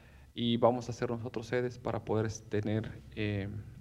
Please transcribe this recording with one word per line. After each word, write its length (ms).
y 220
vamos 320
a 40
hacer 180
nosotros 380
sedes 300
para 280
poder, 220
este, 340
tener, 400
eh, 340